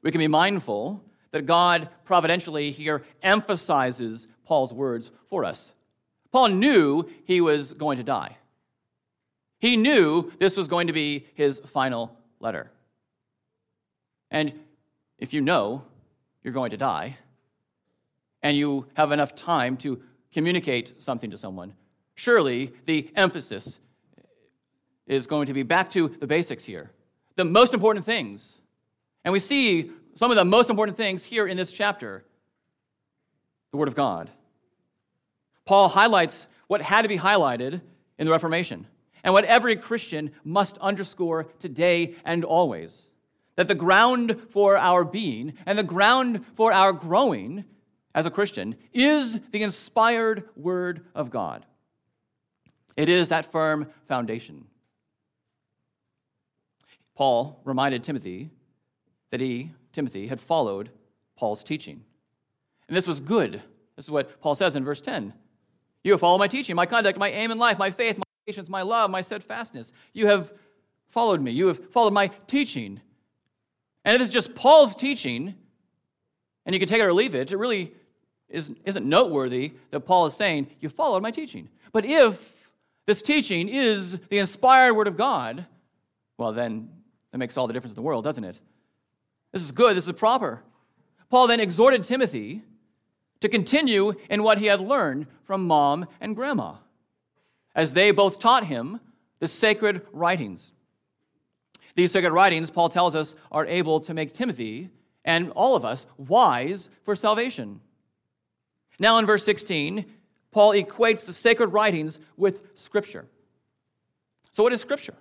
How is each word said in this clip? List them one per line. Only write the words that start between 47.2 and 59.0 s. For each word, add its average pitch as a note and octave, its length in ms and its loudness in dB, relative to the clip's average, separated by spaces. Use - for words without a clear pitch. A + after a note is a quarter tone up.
as D#3 100 0
a E3 60 -4
Christian B2 440 -4
is C4 440 2
the G#3+ 100 -4
inspired A3 920 -2
Word F3+ 580 -6
of C#3 160 -8
God. E2+ 360 -8
It D3+ 140 0
is F3 200 4
that D#3+ 220 -2
firm D#3 400 -2
foundation. A#2+ 580 -8
Paul C3+ 520 -2
reminded C3 380 -2
Timothy B2 480 -10